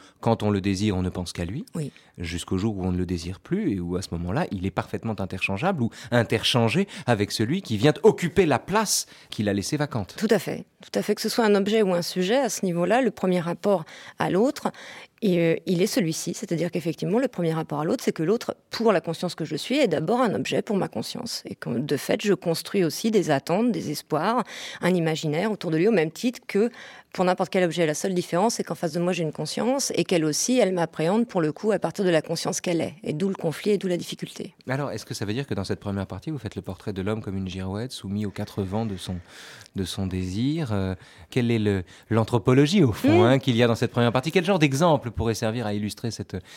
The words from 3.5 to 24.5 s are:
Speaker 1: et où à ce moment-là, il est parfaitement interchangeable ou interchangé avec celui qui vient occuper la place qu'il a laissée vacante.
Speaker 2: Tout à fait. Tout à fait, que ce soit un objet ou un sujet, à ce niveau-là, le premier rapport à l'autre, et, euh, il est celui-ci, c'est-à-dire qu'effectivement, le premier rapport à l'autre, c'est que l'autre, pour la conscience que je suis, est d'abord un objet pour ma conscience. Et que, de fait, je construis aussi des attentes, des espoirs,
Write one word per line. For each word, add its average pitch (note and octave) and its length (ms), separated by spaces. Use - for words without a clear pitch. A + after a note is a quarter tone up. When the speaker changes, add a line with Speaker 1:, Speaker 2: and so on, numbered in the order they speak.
Speaker 1:
et F#2 60
où F2 160
à F2+ 40
ce F2+ 120
moment-là, F2 400
il F#2 120
est F#2+ 60
parfaitement A2+ 500
interchangeable G2+ 640
ou A2 80
interchangé A#2+ 800
avec G#2 240
celui C3 300
qui A2+ 160
vient C3 160
occuper F#3 420
la C3 120
place - 460
qu'il G#2 220
a - 20
laissée G2+ 240
vacante. C#3 400
Speaker 2:
Tout G#3+ 140
à G#3+ 80
fait. - 260
Tout - 160
à G3 40
fait, G#3 120
que - 60
ce A3 80
soit A#3 160
un G#3 100
objet G3+ 280
ou F#3 100
un F3 100
sujet, F#3 360
à C4+ 100
ce - 160
niveau-là, F3+ 380
le A#3 80
premier F3+ 300
rapport E3+ 440
à D#3 120
l'autre, G3+ 400
et, F3+ 200
euh, E3 160
il F3 160
est G#3 60
celui-ci, E3+ 440
c'est-à-dire E3+ 380
qu'effectivement, E3 480
le C4+ 80
premier E3+ 260
rapport D#3+ 280
à D3+ 40
l'autre, G3+ 200
c'est G#3 80
que - 100
l'autre, G3+ 340
pour A3+ 220
la E3+ 80
conscience E3+ 340
que E3 100
je D3+ 120
suis, B3 220
est C4+ 100
d'abord E3+ 320
un A#3 140
objet - 280
pour G#3 140
ma F3+ 100
conscience. - 580
Et - 120
que, - 140
de D3 260
fait, G3 260
je G3+ 120
construis E3+ 500
aussi E3 260
des F3+ 220
attentes, F#3+ 400
des D3+ 180
espoirs, F3 540